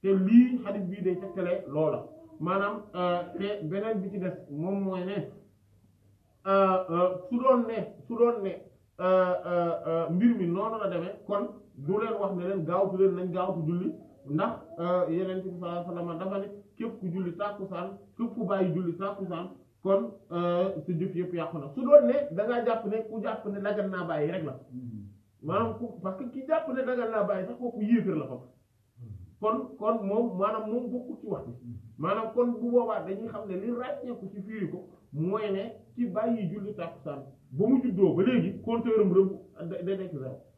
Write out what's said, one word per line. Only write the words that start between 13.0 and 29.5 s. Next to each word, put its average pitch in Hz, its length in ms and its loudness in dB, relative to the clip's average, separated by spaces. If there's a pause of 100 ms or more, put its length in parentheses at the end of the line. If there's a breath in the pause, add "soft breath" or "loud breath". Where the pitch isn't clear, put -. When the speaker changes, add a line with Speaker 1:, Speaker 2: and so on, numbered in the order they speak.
Speaker 1:
nañ 180 160 -4
gaawtu 185 340 -2
julli, 175 260 -2 (380)
ndax, 180 240 0 (260)
euh, 175 300 2
Yonent 185 340 -2
bi 185 60 -6
sallallahu 175 180 -8
alayhi 175 200 -6
wa 175 60 -8
sallam 170 260 -6
dafa 196 200 -4
ne 202 60 -6 (320)
képp 233 220 -6
ku 190 80 -6
julli 175 300 -2
takkusaan, 196 520 -6 (280)
képp 233 180 -4
ku 214 100 -2
bàyyi 185 280 2
julli 170 240 0
takkusaan, 190 520 -6 (340)
kon, 196 280 2 (200)
euh, 175 380 2 (160)
sa 185 80 -4
jëf 165 220 -2
yëpp 175 180 -2
yàqu 165 240 -4
na. 139 180 -8
Su 247 60 -4
doon 285 260 10
ne 254 60 4 (220)
da 202 100 0
ngaa 240 200 0
jàpp 226 200 0
ne 202 120 -2 (120)
ku 220 120 -8
jàpp 220 260 -6
ne 196 120 -6
dagan 196 300 -2
naa 180 160 -4
bàyyi 151 260 0
rek 175 140 -4
la. 127 140 -8 (120)
Speaker 2:
Mhm. 113 320 -10 (400)
Speaker 1:
Maanaam 208 340 0
ku, 240 80 -6 (160)
parce 190 160 -6
que 240 140 -8
ki 262 160 -10
jàpp 320 220 0
ne 254 160 -2
dagan 240 260 -2
naa 208 120 2
bàyyi 185 240 -2
sax 240 100 -10
kooku 226 240 -4
yéefar 208 340 4
la 143 120 -2
foofu. 123 200 -12 (520)
Speaker 2:
Mhm. 117 80 -16 (320)
Speaker 1:
Kon, 220 180 2 (200)